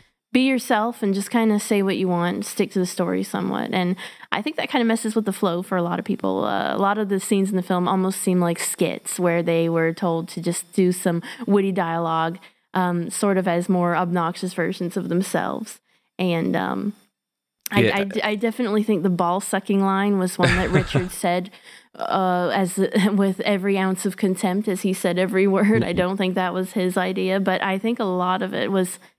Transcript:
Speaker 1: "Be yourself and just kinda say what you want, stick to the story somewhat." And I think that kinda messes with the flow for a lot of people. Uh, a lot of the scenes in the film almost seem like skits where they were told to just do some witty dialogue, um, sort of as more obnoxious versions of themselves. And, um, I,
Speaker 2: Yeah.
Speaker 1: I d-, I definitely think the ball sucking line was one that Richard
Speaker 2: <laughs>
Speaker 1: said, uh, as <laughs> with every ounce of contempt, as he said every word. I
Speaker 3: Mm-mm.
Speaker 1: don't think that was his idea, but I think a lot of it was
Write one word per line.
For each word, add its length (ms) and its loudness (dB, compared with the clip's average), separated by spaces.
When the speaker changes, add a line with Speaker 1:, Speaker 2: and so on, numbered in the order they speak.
Speaker 1:
"Be 100 4
yourself 600 0
and 100 2
just 160 -4
kinda 300 4
say 240 0
what 140 0
you 100 0
want, 380 0
stick 260 -2
to 80 0
the 80 2
story 340 -2
somewhat." 520 -4
And 220 0
I 100 -2
think 140 -6
that 140 -6
kinda 160 0
messes 300 -2
with 100 0
the 60 -2
flow 300 -2
for 160 -4
a 60 0
lot 160 -2
of 60 -8
people. 400 -2
Uh, 300 -2
a 40 -4
lot 180 0
of 120 -4
the 100 0
scenes 320 0
in 40 -4
the 60 0
film 260 0
almost 340 0
seem 180 2
like 180 0
skits 600 -4
where 240 2
they 260 2
were 240 0
told 360 -2
to 120 -10
just 320 -4
do 180 4
some 300 -2
witty 260 2
dialogue, 680 -2
um, 380 0
sort 260 2
of 100 0
as 220 0
more 260 2
obnoxious 600 -2
versions 420 -2
of 120 -4
themselves. 720 -2
And, 380 0
um, 380 -2
I, 100 4
Speaker 2:
Yeah. 160 4
Speaker 1:
I 60 0
d-, 180 -4
I 140 0
definitely 480 0
think 180 2
the 80 2
ball 300 2
sucking 420 0
line 380 2
was 180 -2
one 200 4
that 120 0
Richard 420 0
Speaker 2:
<laughs> 120 -8
Speaker 1:
said, 260 0
uh, 580 0
as 240 0
<laughs> 360 2
with 260 2
every 400 0
ounce 260 0
of 120 -2
contempt, 500 0
as 140 -2
he 120 0
said 240 0
every 300 2
word. 360 4
I 100 -2
Speaker 3:
Mm-mm. 20 -2
Speaker 1:
don't 220 0
think 180 0
that 180 0
was 200 -4
his 240 0
idea, 420 0
but 240 0
I 160 0
think 200 -2
a 40 -2
lot 400 0
of 100 -4
it 180 -2
was 280 0